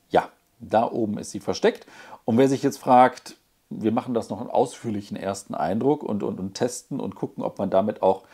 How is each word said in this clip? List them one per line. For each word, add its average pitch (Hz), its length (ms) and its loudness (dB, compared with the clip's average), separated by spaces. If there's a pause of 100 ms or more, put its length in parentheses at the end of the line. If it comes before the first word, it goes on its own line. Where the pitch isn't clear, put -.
Ja, - 200 2 (320)
da 107 280 0
oben 107 280 -2
ist - 140 -10
sie - 100 -10
versteckt. - 460 -2 (360)
Und 113 140 2
wer 135 100 8
sich 135 160 0
jetzt 139 140 0
fragt, 127 580 4 (340)
wir 107 220 -2
machen 127 220 -2
das 110 160 -4
noch 101 100 -6
einen - 100 -10
ausführlichen 107 680 -2
ersten - 380 -8
Eindruck 113 480 0
und, 101 200 -4
und, - 160 -4
und 95 140 -8
testen - 480 -4
und 104 140 -6
gucken, - 280 -8
ob 104 140 -6
man 101 120 -2
damit 107 320 0
auch 95 220 2 (100)